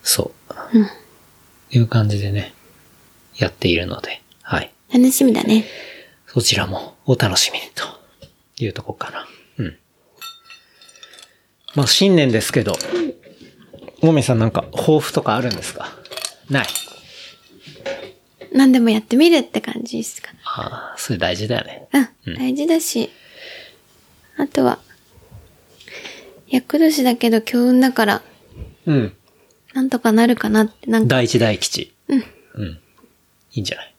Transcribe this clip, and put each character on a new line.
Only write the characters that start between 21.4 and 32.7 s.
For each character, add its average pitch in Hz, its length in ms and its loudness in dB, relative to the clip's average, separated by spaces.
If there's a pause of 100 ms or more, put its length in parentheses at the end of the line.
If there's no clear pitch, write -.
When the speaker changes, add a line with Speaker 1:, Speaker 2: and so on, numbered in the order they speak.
Speaker 1:
だ 117 120 -2
よ - 40 -10
ね。 - 280 -18
Speaker 2:
う 277 60 4
ん、 247 100 2 (180)
Speaker 1:
う 85 100 -8
ん。 - 20 -12
Speaker 2:
大 254 160 -2
事 294 120 -4
だ 330 140 2
し。 - 300 -4 (1300)
あ 285 100 -2
と - 180 0
は、 - 140 0 (1700)
厄 262 300 0
年 311 260 4
だ 247 100 4
け 233 160 0
ど 220 100 4
強 240 260 0
運 254 140 6
だ 254 120 4
か 226 140 0
ら、 202 160 -2 (640)
Speaker 1:
う 160 60 2
ん。 113 200 2 (600)
Speaker 2:
な 262 100 -2
ん 262 80 0
と 247 100 -2
か 226 120 2
な 226 140 6
る 240 80 4
か 214 140 -4
な 220 160 4
っ 220 40 -2
て、 - 220 -12
な 226 80 2
ん 220 40 4
か。 131 60 2
Speaker 1:
第 123 180 4
一 117 120 2
大 110 200 2
吉。 - 340 -8 (160)
Speaker 2:
う 277 80 2
ん。 240 80 0 (300)
Speaker 1:
う - 100 -8
ん。 85 40 -8 (840)